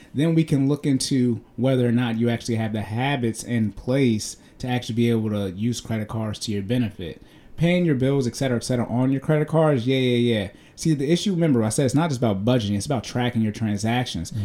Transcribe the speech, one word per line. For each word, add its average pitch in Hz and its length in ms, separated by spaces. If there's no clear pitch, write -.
Then 160 180
we 160 100
can 139 240
look 143 180
into 127 560
whether 127 300
or 120 40
not 117 260
you 117 120
actually 117 260
have 110 180
the 110 80
habits 120 640
in 113 300
place 127 640
to 131 80
actually 123 280
be 117 160
able 110 180
to 101 220
use 110 280
credit 110 280
cards 110 320
to - 120
your 101 120
benefit. 98 580
Paying 175 280
your 156 100
bills, 131 320
et 113 80
cetera, 127 220
et 113 60
cetera, 120 240
on 127 240
your 135 100
credit 151 260
cards, 151 400
yeah, 131 100
yeah, 123 200
yeah. 98 100
See, 160 160
the 139 160
issue, 175 220
remember, 160 320
I 110 60
said 139 160
it's 127 100
not 165 140
just 131 100
about 104 240
budgeting, 110 320
it's 98 100
about 127 200
tracking 123 360
your 107 120
transactions. 110 800